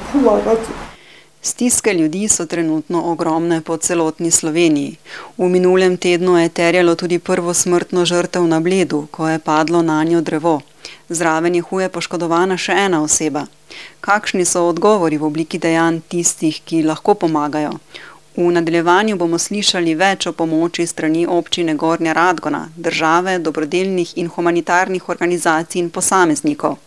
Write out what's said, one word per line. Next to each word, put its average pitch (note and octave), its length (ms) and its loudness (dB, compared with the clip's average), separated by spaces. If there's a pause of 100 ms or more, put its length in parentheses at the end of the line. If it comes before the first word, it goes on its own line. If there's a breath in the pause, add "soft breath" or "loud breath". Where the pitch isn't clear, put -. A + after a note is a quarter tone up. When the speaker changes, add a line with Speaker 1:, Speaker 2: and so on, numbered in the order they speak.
Speaker 1:
pomagati. A3 640 2 (720 loud breath)
Speaker 2:
Stiske - 520 0
ljudi F3 360 0
so F#3 180 -2
trenutno D#3+ 560 -2
ogromne E3 580 0
po E3 160 -4
celotni E3 540 0
Sloveniji. D#3+ 680 0 (380 loud breath)
V F#3 120 0
minulem F3+ 500 4
tednu F3+ 400 2
je E3+ 120 4
terjalo E3+ 460 2
tudi F3 240 -2
prvo F3 360 -2
smrtno F3+ 500 0
žrtev F3 400 0
na D#3+ 160 2
Bledu, D#3+ 480 0
ko D#3+ 200 -4
je D#3+ 100 0
padlo D#3 440 2
nanjo E3 380 2
drevo. D#3 400 0 (460 loud breath)
Zraven E3 480 0
je F3 80 2
huje F#3+ 260 -4
poškodovana F3 680 -2
še F3+ 180 -4
ena F#3 260 2
oseba. D3+ 460 -2 (520 loud breath)
Kakšni G3+ 460 0
so F3 200 0
odgovori E3+ 540 2
v D3 60 -2
obliki D#3+ 340 -4
dejanj E3 440 2
tistih, E3+ 580 -2
ki E3 220 -2
lahko D#3 320 0
pomagajo? D3+ 580 -2 (600 loud breath)
V F3 180 2
nadaljevanju F3 680 0
bomo E3+ 220 -2
slišali F3+ 560 -2
več F#3+ 320 0
o E3+ 60 -4
pomoči E3 540 -2
strani D#3+ 400 -2
občine E3+ 480 -2
Gornja E3 380 0
Radgona, D#3+ 600 0
države, E3+ 640 0
dobrodelnih E3 760 -2
in F3 140 -4
humanitarnih F3 800 0
organizacij E3+ 720 -2
in E3+ 100 -4
posameznikov. D#3+ 840 0 (100)